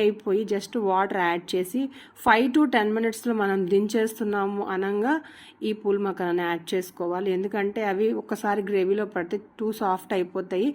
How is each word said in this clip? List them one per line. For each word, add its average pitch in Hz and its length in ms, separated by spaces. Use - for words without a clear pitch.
అయిపోయి 208 380
just 196 240
వాటర్ 190 360
యాడ్ 170 180
చేసి 180 280
five 233 300
to 311 60
ten 214 120
మినిట్స్‌లో 226 440
మనం 196 180
దించేస్తున్నాము 208 920
అనంగా 208 380
ఈ - 20
పూల్ 202 240
మకానాని 175 440
యాడ్ 170 140
చేసుకోవాలి. 180 640
ఎందుకంటే 202 440
అవి 202 160
ఒక్కసారి 208 480
గ్రేవీలో 202 460
పడితే 185 240
too 220 120
సాఫ్ట్ 185 360
అయిపోతాయి, 185 580